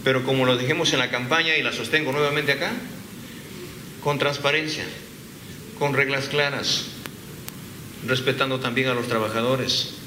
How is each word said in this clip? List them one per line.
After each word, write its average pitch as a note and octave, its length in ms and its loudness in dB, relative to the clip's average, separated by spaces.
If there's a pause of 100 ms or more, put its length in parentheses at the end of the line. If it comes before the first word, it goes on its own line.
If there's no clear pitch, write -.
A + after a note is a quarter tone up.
Pero C3 200 4
como C3 220 4
lo B2+ 120 6
dijimos D#3 360 2
en C#3+ 60 4
la B2 120 2
campaña D#3 460 2
y C#3+ 40 2
la A#2+ 120 0
sostengo C3 380 0
nuevamente D3 420 2
acá, E3 180 0 (1300)
con C#3+ 160 0
transparencia, C#3+ 680 0 (920)
con C#3+ 160 0
reglas C3+ 360 2
claras, C#3+ 560 0 (1200)
respetando C3 520 2
también C3 280 2
a B2+ 60 2
los A#2+ 140 0
trabajadores. A2+ 840 2 (180)